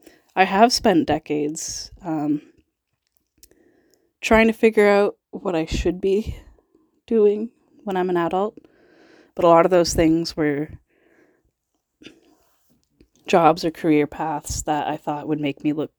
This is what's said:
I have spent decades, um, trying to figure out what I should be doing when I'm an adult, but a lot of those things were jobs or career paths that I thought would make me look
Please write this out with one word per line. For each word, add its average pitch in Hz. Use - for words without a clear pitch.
I 185
have 196
spent 175
decades, 151
um, 151
trying 226
to 220
figure 214
out 202
what 190
I 160
should 180
be 196
doing 214
when 190
I'm 185
an 180
adult, 180
but -
a 170
lot 170
of 180
those 175
things 160
were 151
jobs 165
or 165
career 151
paths 151
that 151
I 151
thought 147
would 151
make 147
me 151
look 147